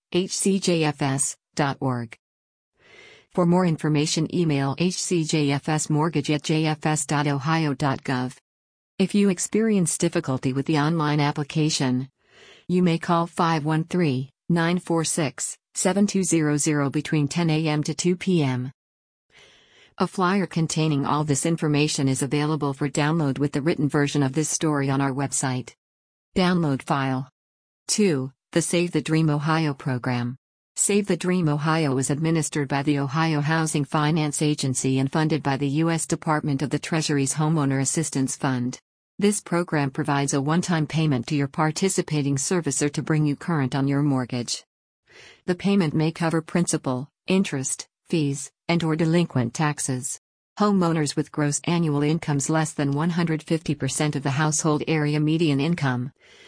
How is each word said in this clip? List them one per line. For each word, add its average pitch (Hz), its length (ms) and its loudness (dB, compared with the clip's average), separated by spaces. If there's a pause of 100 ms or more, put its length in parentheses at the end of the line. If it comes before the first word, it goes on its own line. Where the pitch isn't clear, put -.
(120)
H 180 260 -2
C 196 220 2
J 170 240 2
F 147 180 -2
S 139 340 -2 (200)
dot 143 240 0
org. 123 360 -4 (1160)
For 180 140 2
more 180 200 4
information, 151 680 0
email 139 440 0
H 175 160 0
C 170 320 -2
J 151 260 0
F 143 160 -2
S 156 220 -2
mortgage 156 420 0
at 151 120 0
J 156 240 0
F 151 180 -4
S 156 200 0
dot 147 220 -2
ohio 147 460 0
dot 135 280 -2
gov. 127 360 -4 (600)
If 185 160 0
you 202 140 4
experience 202 720 0
difficulty 139 560 0
with 135 140 -2
the 156 120 2
online 151 400 2
application, 143 880 0 (600)
you 180 120 4
may 165 160 4
call 170 300 0
five 165 380 0
one 156 180 2
three, 147 460 0 (180)
nine 170 320 2
four 165 240 0
six, - 540 -4 (160)
seven 196 340 2
two 196 160 0
zero 156 320 2
zero 147 340 0
between 147 380 0
ten 170 220 0
A 156 180 0
M 151 160 0
to 151 100 -4
two 180 220 0
P 175 260 0
M. 127 300 -2 (1300)
A 185 100 0
flyer 185 380 2
containing 156 600 0
all 147 200 0
this 147 200 0
information 151 640 0
is 131 160 0
available 147 480 0
for 143 160 -4
download 147 500 0
with 143 140 -2
the 147 100 -2
written 147 280 0
version 143 340 2
of 131 80 0
this 151 180 -2
story 143 400 0
on 139 120 2
our 139 100 0
website. 127 640 -4 (640)
Download 170 440 2
file. 135 480 -2 (600)
Two, 147 420 2 (220)
the 165 80 2
Save 175 300 0
the 156 100 0
Dream 160 280 2
Ohio 151 440 0
program. 123 640 -4 (400)
Save 208 300 2
the 185 80 2
Dream 180 320 0
Ohio 147 500 0
is 131 120 0
administered 151 580 0
by 143 160 -2
the 143 160 2
Ohio 151 400 0
Housing 156 460 0
Finance 151 560 0
Agency 135 580 0
and 135 100 0
funded 156 320 0
by 139 140 0
the 139 140 -2
U 160 200 2
S 165 160 -2
Department 151 560 -2
of 139 80 -2
the 151 80 0
Treasury's 143 580 -2
Homeowner 151 440 2
Assistance 135 560 -2
Fund. 127 420 -2 (400)
This 202 220 2
program 170 500 -2
provides 143 440 0
a 143 80 0
one-time 160 440 0
payment 143 420 0
to 156 100 -2
your 139 100 0
participating 156 880 0
servicer 147 560 0
to 156 100 -4
bring 151 240 2
you 143 120 0
current 143 360 -2
on 139 140 0
your 139 140 2
mortgage. 127 640 -2 (800)
The 180 100 0
payment 180 380 2
may 156 180 2
cover 165 300 0
principal, 147 680 -2 (180)
interest, 180 640 -2 (220)
fees, 143 420 -2 (160)
and 170 160 2
or 156 140 0
delinquent 160 560 2
taxes. 143 640 -4 (400)
Homeowners 170 560 2
with 151 160 -4
gross 147 320 -2
annual 160 400 0
incomes 151 460 0
less 160 240 0
than 143 180 -2
one 156 200 0
hundred 160 300 0
fifty 160 340 -2
percent 147 420 -2
of 135 60 -4
the 139 80 0
household 151 580 0
area 151 320 0
median 151 400 2
income, 139 500 -2 (360)